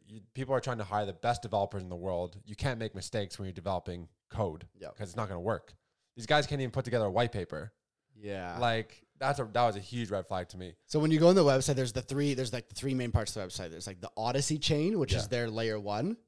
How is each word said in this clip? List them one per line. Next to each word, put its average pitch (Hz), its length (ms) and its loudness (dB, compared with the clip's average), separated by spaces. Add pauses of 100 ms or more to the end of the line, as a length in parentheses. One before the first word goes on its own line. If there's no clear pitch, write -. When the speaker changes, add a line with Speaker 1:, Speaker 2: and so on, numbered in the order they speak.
Speaker 1:
you, 107 140 -18 (140)
people 131 200 -2
are 131 60 4
trying 123 180 -2
to 107 60 -4
hire 104 220 0
the 98 80 -4
best 117 280 0
developers 101 400 0
in 90 60 -10
the 90 80 -8
world. 90 480 -4
You 104 100 -14
can't 131 240 -2
make 113 160 -6
mistakes 101 440 -4
when 98 80 -6
you're 92 80 -6
developing 87 540 -4 (220)
code 85 360 -4 (120)
Speaker 2:
Yep. - 180 -12
Speaker 1:
'cause 104 120 -8
it's 87 80 -14
not 110 120 -2
gonna 92 120 -6
work. 98 340 -4 (420)
These 113 100 -12
guys 147 200 4
can't 143 140 -2
even 127 100 -2
put 131 140 -2
together 117 220 2
a 98 40 0
white 113 220 2
paper. 87 400 -6 (440)
Speaker 2:
Yeah. 98 420 -6
Speaker 1:
Like, 113 420 0 (180)
that's - 200 0
a, 131 60 -2
that 117 200 2
was 110 120 4
a 101 40 -6
huge 113 300 -4
red 98 160 -2
flag 92 220 -4
to 90 100 -14
me. 92 160 -10 (120)
Speaker 2:
So - 120 0
when 156 140 4
you 156 80 6
go 170 80 10
on 185 80 10
the 180 80 8
website, 135 320 6
there's 127 160 0
the 123 100 -2
three, 143 320 0
there's, 123 180 -2
like, 120 160 -6
the - 60 -16
three 135 200 -2
main 123 180 0
parts 110 220 2
of 107 80 -4
the 92 60 -6
website. 90 220 -8
There's, 82 160 -10
like, 92 140 -10
the 87 160 -10
Odyssey 135 420 0
chain, 156 400 2
which 143 160 2
is - 80 2
Speaker 1:
Yeah. 104 60 -6
Speaker 2:
their 120 220 0
layer 110 280 0
one, 107 380 -2 (120)